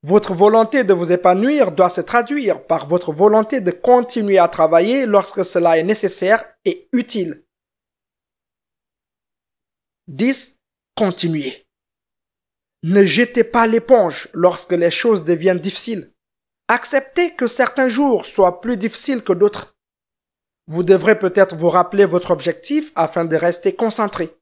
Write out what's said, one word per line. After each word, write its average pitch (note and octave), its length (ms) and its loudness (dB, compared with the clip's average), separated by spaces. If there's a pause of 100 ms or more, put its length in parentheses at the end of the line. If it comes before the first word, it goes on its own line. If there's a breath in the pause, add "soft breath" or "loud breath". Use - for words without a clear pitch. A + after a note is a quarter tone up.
Votre F#3+ 300 0
volonté A3 500 2
de G3 80 2
vous F3 180 0
épanouir F#3+ 640 2
doit F3+ 160 2
se F#3 140 -4
traduire A#3+ 640 -2
par - 200 -2
votre E3 240 -2
volonté G#3+ 500 2
de F3 100 -2
continuer A#3 680 0
à E3+ 100 4
travailler F3 580 2
lorsque G3 380 0
cela E3+ 340 2
est D#3+ 40 0
nécessaire G3+ 640 -2 (220)
et - 260 -6
utile. A3 520 -4 (2500)
Dix. A#3 540 -6 (340)
Continuez. E3 720 -4 (1160)
Ne F#3+ 200 4
jetez A3+ 400 2
pas A#3 240 0
l'éponge A3+ 680 0
lorsque E3+ 380 0
les E3+ 180 2
choses G3+ 340 0
deviennent F3 340 0
difficiles. F#3+ 540 -6 (560)
Acceptez E4 640 -2
que B3+ 140 -4
certains B3+ 420 0
jours B3 380 0
soient F3+ 340 0
plus A#3+ 160 -4
difficiles A3 480 -6
que G3 80 -2
d'autres. G3+ 460 -2 (880)
Vous E3 160 -6
devrez F#3 360 2
peut-être F#3+ 380 0
vous E3 140 0
rappeler F3+ 340 2
votre F3 260 -2
objectif F#3 640 -4
afin E3 300 -2
de D#3+ 120 -2
rester F3 380 -2
concentré. G#3+ 680 -4